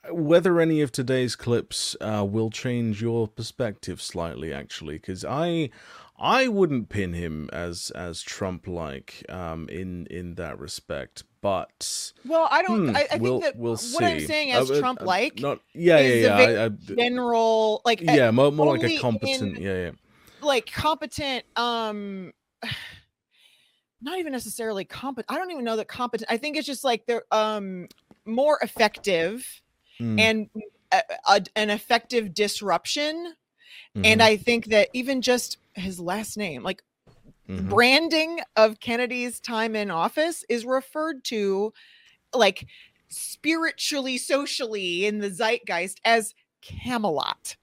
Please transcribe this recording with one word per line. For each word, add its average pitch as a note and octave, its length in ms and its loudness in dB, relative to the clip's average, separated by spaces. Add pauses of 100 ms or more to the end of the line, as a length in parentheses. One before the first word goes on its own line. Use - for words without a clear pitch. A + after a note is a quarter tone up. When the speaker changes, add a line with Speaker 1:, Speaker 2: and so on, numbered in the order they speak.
(100)
Speaker 1:
whether E3+ 480 4
any D#3+ 220 4
of C#3+ 100 2
today's B2+ 460 0
clips, - 640 -2
uh, G#2+ 260 -2
will A2 220 0
change A#2 540 -4
your A#2 260 0
perspective - 720 -8
slightly, D#2+ 540 -8
actually, D2 440 -10
'cause F#2 240 -10
I, D#3 460 -2 (500)
I B3+ 300 2
wouldn't E3 400 0
pin F#2 240 -4
him D#2+ 400 -6
as, E2+ 380 -8
as E2+ 320 -10
Trump-like, E2+ 1040 -10
um, E2 400 -10
in, F2+ 380 -10
in F2 300 -12
that D#2 220 -10
respect. - 680 -12 (180)
But - 720 -4 (120)
Speaker 2:
Well, D#4+ 260 2
I D#4 120 4
don't, G#3+ 260 2
Speaker 1:
hmm, G#3 80 2
Speaker 2:
I, C#4+ 60 4
I - 40 4
think - 160 -2
Speaker 1:
we'll, - 180 2
Speaker 2:
that - 160 -2
Speaker 1:
we'll A#2 200 -2
Speaker 2:
what C4 260 -2
I'm E4+ 180 2
Speaker 1:
see. - 60 -4
Speaker 2:
saying D4+ 280 -2
Speaker 1:
Uh, A#3+ 80 4
Speaker 2:
as C4 80 0
Speaker 1:
uh, C#3 40 2
uh, D3 60 4
Speaker 2:
Trump-like B3 600 0
Speaker 1:
not, C#3 200 -4 (140)
yeah, E3 240 8
Speaker 2:
is B2+ 240 6
Speaker 1:
yeah, B2 60 8
Speaker 2:
a - 20 8
Speaker 1:
yeah, - 60 4 (100)
Speaker 2:
very A2 120 4
Speaker 1:
I, A2+ 60 2
I, A2+ 40 2 (280)
Speaker 2:
general, A3+ 880 2
like, A#3 160 2
Speaker 1:
yeah, D3 280 6
Speaker 2:
uh, A2 40 4
Speaker 1:
more, C3+ 180 6
more D3+ 160 4 (120)
like - 20 0
a A#2+ 60 0
Speaker 2:
only A2+ 120 0
Speaker 1:
competent, A#2+ 600 -2
Speaker 2:
in, E2 40 -8
Speaker 1:
yeah, F#2 240 -2
yeah. E2 40 -6 (500)
Speaker 2:
like, C4+ 320 0
competent, D4+ 720 -4 (100)
um, G#3 800 -4 (300)
<sighs> A3+ 100 -8 (1300)
not D#4+ 180 -8
even D#4+ 140 -6
necessarily A3 540 -6
compet-, B3 420 -10
I B3 80 -4
don't F4+ 140 -6
even C#4+ 140 -6
know A3+ 120 -2
that G#3+ 120 -4
competent, A#3 420 -6
I A3+ 80 0
think D4 180 -4
it's D4+ 100 -4
just, C#4 180 -8
like, A#3+ 220 0
they're, A#3 240 -2
um, G3+ 580 -2 (360)
more C4+ 380 2
effective G3+ 840 0 (560)
Speaker 1:
Hmm. A3 200 -2
Speaker 2:
and A3 280 2 (440)
a, F#3 100 4 (240)
a, G3+ 160 8 (140)
an G#3+ 140 0
effective A3+ 600 0
disruption. D4 1040 -2 (600)
And G3+ 80 -2
Speaker 1:
Mm-hmm. A3 180 8
Speaker 2:
I A3 140 8
think A#3 300 0
that G#3 260 4
even B3+ 300 -2
just B3 360 0 (160)
his F#3 240 -8
last F#3 380 -6
name, D#3+ 260 -6
like, F#3 220 -6 (640)
Speaker 1:
Mm-hmm. C3+ 200 -4
Speaker 2:
branding D#4 720 4 (140)
of A3 240 6
Kennedy's B3 640 -4
time A3 340 -2
in G#3 160 -2
office A3+ 580 -2
is A#3 160 -2
referred C4+ 600 -4
to, G3+ 480 -2 (600)
like, G3+ 360 2 (400)
spiritually, D4 1080 -4
socially G#3+ 840 -2
in G#3+ 140 -2
the G3+ 120 -4
zeitgeist F#3+ 720 -4
as A3+ 280 2 (300)
Camelot. - 1000 -4